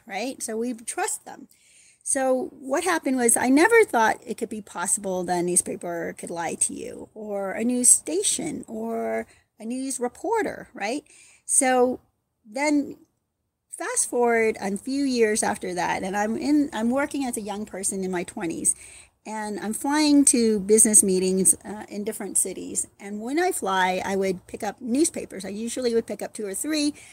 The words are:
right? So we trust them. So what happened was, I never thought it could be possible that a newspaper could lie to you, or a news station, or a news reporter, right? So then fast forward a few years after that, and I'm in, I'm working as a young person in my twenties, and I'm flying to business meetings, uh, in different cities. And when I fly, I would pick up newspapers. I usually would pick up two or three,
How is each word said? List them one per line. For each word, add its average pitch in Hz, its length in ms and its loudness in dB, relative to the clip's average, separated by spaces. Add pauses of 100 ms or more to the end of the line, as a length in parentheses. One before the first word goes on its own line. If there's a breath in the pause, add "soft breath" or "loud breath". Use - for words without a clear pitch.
right? 208 340 -6
So 220 140 -6
we 240 180 -2
trust - 520 -6
them. - 240 -18 (540 soft breath)
So 262 500 0
what 285 320 -4
happened 320 320 0
was, 233 180 4
I 247 140 2
never 415 340 8
thought 226 420 2
it 220 120 -8
could 226 100 -6
be 214 140 -10
possible 185 640 -4
that 175 140 0
a 175 40 0
newspaper 175 720 0
could - 120 -12
lie 165 240 -4
to - 200 -2
you, - 400 -12
or 202 380 -6
a 220 140 -4
news 247 240 2
station, - 800 0
or 226 580 -6 (320 soft breath)
a 220 60 -14
news 262 340 -6
reporter, 392 720 -4
right? 233 300 -6 (420 loud breath)
So 254 540 4 (500)
then 277 460 0 (720)
fast 453 420 -4
forward 233 520 2
a 196 160 -4
few 269 260 -4
years 226 400 2
after 196 300 -4
that, 170 300 -2
and 190 120 -4
I'm 214 220 -2
in, 294 340 2
I'm 226 200 0
working 277 340 -2
as 240 100 -4
a 226 60 -6
young 202 240 -8
person 190 400 -4
in 185 60 -2
my 180 120 -2
twenties, - 500 -4 (500 loud breath)
and 208 360 -6
I'm 208 140 -6
flying 285 520 4
to 226 340 6
business 214 440 6
meetings, 185 500 2 (100)
uh, 214 240 -14
in 208 160 -10
different 214 360 -6
cities. 180 480 -6 (120)
And 208 220 -10
when 254 160 -4
I 359 140 2
fly, 185 520 0
I 196 120 -2
would 190 320 -2
pick - 160 -12
up 202 180 -8
newspapers. 233 640 -2
I 190 40 -10
usually 233 440 -4
would 226 140 2
pick 208 160 -8
up - 100 -8
two 214 140 -8
or 190 80 -6
three, 294 400 -2 (180 loud breath)